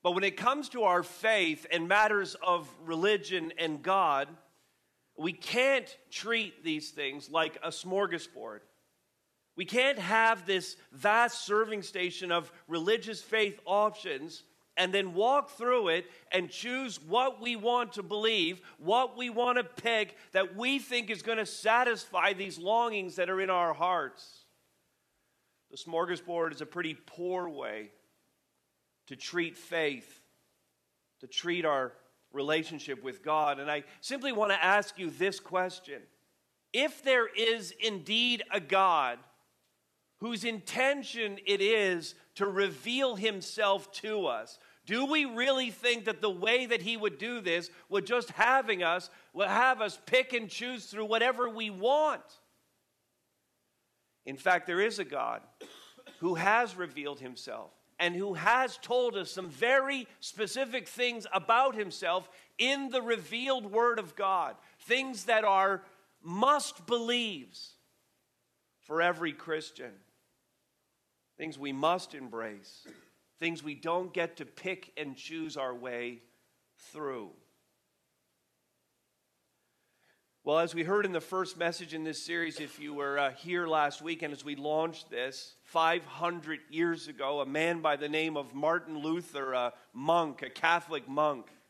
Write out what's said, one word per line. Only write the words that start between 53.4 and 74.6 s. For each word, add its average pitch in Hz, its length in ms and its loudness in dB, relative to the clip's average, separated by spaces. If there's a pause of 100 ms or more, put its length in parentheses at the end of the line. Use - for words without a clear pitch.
In 135 120 -10
fact, 175 320 2
there 175 120 0
is 208 200 0
a 180 40 -2
God 120 380 -4 (800)
who 170 160 0
has 196 400 2
revealed 143 420 -8
himself 120 540 -12 (260)
and 175 180 0
who 196 160 -2
has 226 460 2
told 240 360 0
us 185 160 -6
some 185 200 -10
very 262 580 2 (120)
specific 233 680 -4
things 233 460 -2
about 226 400 4
himself 185 560 -4 (260)
in 269 320 0
the 247 140 -2
revealed 226 680 -2
Word 233 280 2
of 175 180 -10
God, 180 400 0 (240)
things 247 440 -2
that 220 200 4
are 196 380 4 (400)
must-believes 226 1500 0 (1120)
for 160 160 0
every 170 320 0
Christian, 151 580 -8 (1400)
things 156 220 -10
we 139 140 -6
must 165 420 0
embrace, 113 720 -12 (520)
things 165 240 -4
we 147 120 -8
don't 170 400 -2
get 170 240 -2
to 139 80 -10
pick - 500 -10